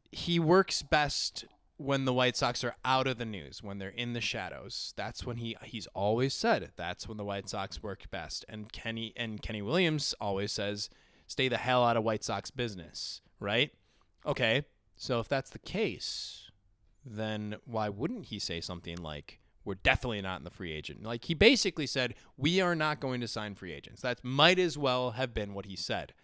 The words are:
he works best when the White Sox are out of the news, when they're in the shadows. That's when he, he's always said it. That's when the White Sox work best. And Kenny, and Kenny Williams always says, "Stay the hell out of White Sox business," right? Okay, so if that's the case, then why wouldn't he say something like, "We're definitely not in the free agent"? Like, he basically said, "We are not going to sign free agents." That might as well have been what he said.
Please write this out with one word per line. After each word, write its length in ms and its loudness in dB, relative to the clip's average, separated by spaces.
he 260 0
works 440 6
best 640 0
when 260 0
the 80 4
White 240 4
Sox 260 0
are 120 -2
out 220 4
of 100 0
the 80 -6
news, 380 -8
when 160 -8
they're 100 -6
in 240 -4
the 80 -2
shadows. 760 -6
That's 280 -8
when 140 -6
he, 240 -6
he's 320 -10
always 400 2
said 280 2
it. 140 -10
That's 320 -6
when 80 -8
the 80 -6
White 240 -4
Sox 340 -6
work 280 -10
best. 400 -8
And 200 -10
Kenny, 460 -6
and 240 -4
Kenny 220 -6
Williams 580 2
always 320 0
says, 380 -4
"Stay 220 0
the 80 2
hell 260 4
out 140 6
of 80 4
White 180 0
Sox 280 -4
business," 720 -6
right? 340 2
Okay, 400 2
so 260 0
if 80 -2
that's 200 0
the 100 -12
case, 920 -4
then 640 -4
why 240 -2
wouldn't 380 -4
he 120 -8
say 220 -4
something 380 -8
like, 420 -10
"We're 120 -4
definitely 440 2
not 200 -4
in 40 -12
the 60 -10
free 220 -8
agent"? 300 -10
Like, 220 -6
he 100 -2
basically 520 6
said, 280 0
"We 240 4
are 140 4
not 260 0
going 220 -2
to 60 -2
sign 260 -4
free 180 -10
agents." 300 -14
That 200 -2
might 360 8
as 180 4
well 360 2
have 200 -2
been 220 -4
what 100 -4
he 120 -10
said. 360 -4